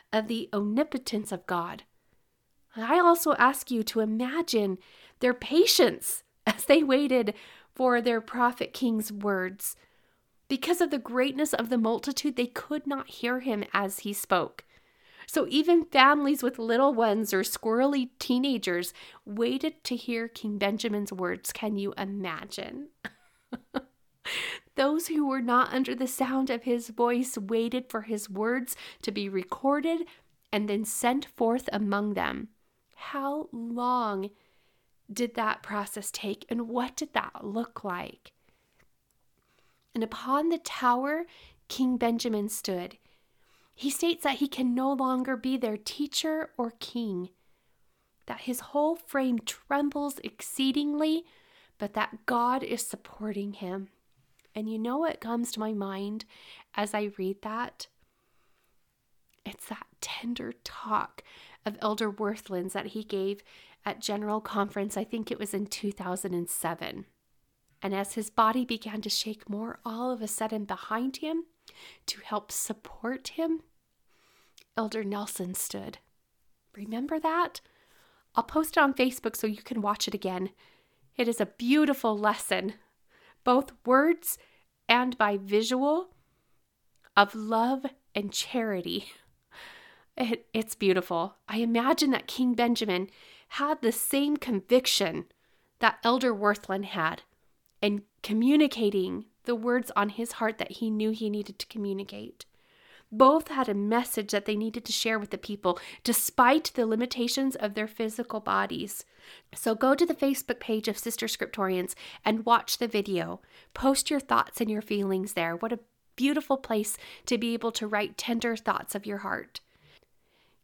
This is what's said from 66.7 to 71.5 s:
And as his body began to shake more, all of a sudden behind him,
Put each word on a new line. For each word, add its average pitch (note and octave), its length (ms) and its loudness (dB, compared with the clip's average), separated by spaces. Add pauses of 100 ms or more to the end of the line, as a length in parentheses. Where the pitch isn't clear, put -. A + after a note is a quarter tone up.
And G3 140 -2
as G3 180 -4
his A3 160 -6
body A#3 360 2
began G#3+ 360 -6
to G#3 80 -6
shake G#3+ 400 -4
more, G#3+ 360 -8
all A#3 260 -4
of A#3+ 100 -4
a A3 60 -4
sudden A3 380 -4
behind A#3 520 -4
him, E4 280 -4 (640)